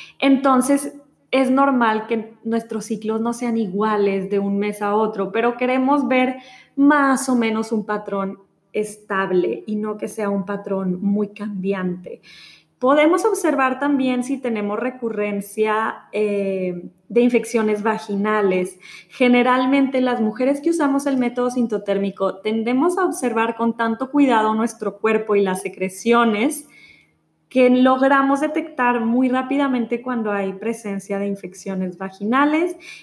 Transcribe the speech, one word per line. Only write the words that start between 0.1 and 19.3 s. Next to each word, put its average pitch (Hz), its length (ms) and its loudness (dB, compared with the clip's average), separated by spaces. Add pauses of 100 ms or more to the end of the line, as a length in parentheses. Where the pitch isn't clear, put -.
Entonces, 269 720 2 (380)
es 262 180 2
normal 247 560 2
que 220 280 -6 (100)
nuestros 226 420 -4
ciclos 220 340 -4
no 233 120 -2
sean 233 260 -4
iguales 196 720 0
de 202 80 0
un 202 200 0
mes 208 220 -4
a 208 140 0
otro, 208 380 -2
pero 233 240 0
queremos 262 500 0
ver 254 300 2 (400)
más 277 520 4
o 254 60 2
menos 220 380 0
un 214 120 -2
patrón 196 540 -6 (340)
estable 190 960 -2
y 214 100 -4
no 214 220 -4
que 214 100 -6
sea 208 220 -4
un 196 160 -2
patrón 190 560 -4
muy 202 280 0
cambiante. 190 920 -6 (560)
Podemos 302 460 4
observar 277 560 0
también 262 420 0
si 254 160 -4
tenemos 214 400 -4
recurrencia, 214 1300 -2
eh, 196 800 -2 (180)
de 214 120 2
infecciones 226 640 2
vaginales. 202 960 0 (300)
Generalmente, 254 920 2